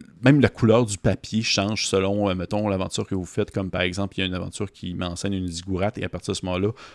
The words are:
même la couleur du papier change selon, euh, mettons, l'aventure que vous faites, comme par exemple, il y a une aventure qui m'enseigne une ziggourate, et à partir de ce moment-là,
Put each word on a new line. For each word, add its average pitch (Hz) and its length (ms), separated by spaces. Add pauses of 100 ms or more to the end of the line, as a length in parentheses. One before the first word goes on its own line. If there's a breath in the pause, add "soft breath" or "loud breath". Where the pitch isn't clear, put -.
(200)
même 139 200
la 117 80
couleur 117 360
du 101 140
papier 110 440
change 101 440
selon, 98 420
euh, 92 60
mettons, 104 340
l'aventure 95 380
que - 80
vous 92 100
faites, - 280
comme 95 180
par 92 120
exemple, 92 340
il - 40
y 98 40
a - 20
une 92 80
aventure 92 380
qui 90 220
m'enseigne 92 400
une 92 120
ziggourate, 90 520
et 95 60
à 90 40
partir 90 240
de 92 40
ce - 100
moment-là, 92 260 (220 loud breath)